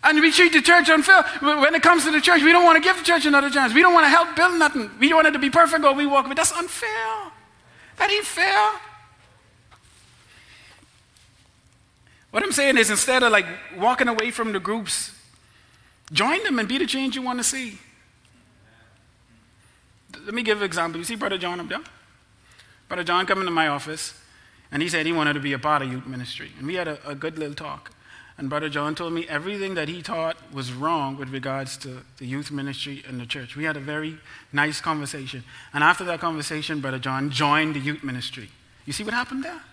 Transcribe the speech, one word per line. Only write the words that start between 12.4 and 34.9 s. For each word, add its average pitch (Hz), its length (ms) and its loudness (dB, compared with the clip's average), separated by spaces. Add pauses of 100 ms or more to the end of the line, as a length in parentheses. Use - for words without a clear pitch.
I'm 403 100 -2
saying 277 240 2
is, 220 140 4
instead 254 320 2
of, 233 100 4
like, 196 140 4 (320)
walking 247 300 2
away 226 220 -2
from 226 220 -6
the 190 80 -4
groups, 202 520 -6 (1000)
join 254 300 0
them 330 160 -2
and 214 100 -4
be 247 80 -4
the 294 100 -2
change 269 300 -4
you 262 60 -8
wanna 247 200 -6
see. 240 360 -6 (2250)
Th-, - 140 -20
let 208 80 -10
me 247 80 -6
give 214 160 0
an 202 60 -4
example. 170 340 -4
You 170 60 -10
see 226 120 -8
Brother 196 220 -4
John 175 220 -6
up 160 80 -12
there? 196 120 -6 (1080)
Brother 180 160 -6
John 180 200 0
come 190 140 0
into 185 140 -4
my 160 160 0
office, - 520 -8 (500)
and 143 120 -4
he 170 80 -4
said 160 160 -2
he 165 60 -2
wanted 151 200 0
to 147 80 -4
be 139 140 -4
a 135 40 -6
part 147 220 0
of 135 100 -6
youth 127 140 -10
ministry. 127 540 -12
And 127 80 -10
we 170 80 -6
had 175 140 -6
a, 151 100 -10 (100)
a 143 60 -10
good 156 240 -10
little 147 160 -8
talk. 143 360 -16 (460)
And 135 140 -8
Brother 151 180 -4
John 147 280 -4
told 170 160 -8
me 170 160 -8
everything 190 460 -6
that 156 120 -4
he 170 160 -10
thought 165 340 -6 (160)
was 131 200 -10
wrong 139 440 -4
with 139 120 -12
regards 135 480 -8
to 131 260 -16 (160)
the 131 80 -14
youth 143 240 -8
ministry 139 560 -10
and 127 140 -12
the 120 60 -12
church. 123 280 -12
We 143 80 -10
had 156 140 -4
a 143 40 -10
very 156 380 -8 (340)
nice 147 280 -2
conversation. 139 640 -8 (280)